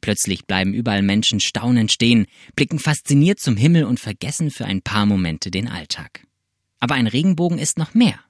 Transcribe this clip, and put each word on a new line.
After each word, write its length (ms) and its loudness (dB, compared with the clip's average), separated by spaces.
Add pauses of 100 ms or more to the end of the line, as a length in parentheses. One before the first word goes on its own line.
Plötzlich 440 -2
bleiben 300 -2
überall 280 0
Menschen 360 0
staunend 540 0
stehen, 340 4 (300)
blicken 240 -2
fasziniert 580 2
zum 180 -2
Himmel 280 4
und 160 -2
vergessen 500 -6
für 140 -10
ein 180 -4
paar 240 0
Momente 460 -2
den 160 -4
Alltag. 580 -14 (540)
Aber 160 -2
ein 100 2
Regenbogen 540 0
ist 180 -4
noch 160 -6
mehr. 240 4 (120)